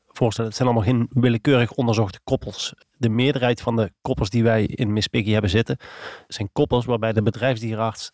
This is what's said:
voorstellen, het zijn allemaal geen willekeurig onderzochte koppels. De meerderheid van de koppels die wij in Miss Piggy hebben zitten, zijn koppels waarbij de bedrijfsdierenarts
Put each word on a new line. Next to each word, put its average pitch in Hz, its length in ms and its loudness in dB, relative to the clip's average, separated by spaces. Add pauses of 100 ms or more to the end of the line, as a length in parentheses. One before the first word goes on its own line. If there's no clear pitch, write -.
voorstellen, 113 440 -2
het - 80 -12
zijn 127 100 2
allemaal 117 200 2
geen 117 240 2
willekeurig 120 600 4
onderzochte 113 520 0
koppels. - 500 -4 (220)
De 117 120 0
meerderheid 123 520 0
van 113 160 -2
de 110 160 0 (100)
koppels 127 280 -2
die 117 120 2
wij 113 220 4
in 107 280 -2
Miss 107 140 0
Piggy 110 260 -2
hebben 104 180 2
zitten, 113 260 0 (520)
zijn - 240 -8
koppels 123 320 0
waarbij 113 280 -2
de 107 100 0
bedrijfsdierenarts 113 920 -4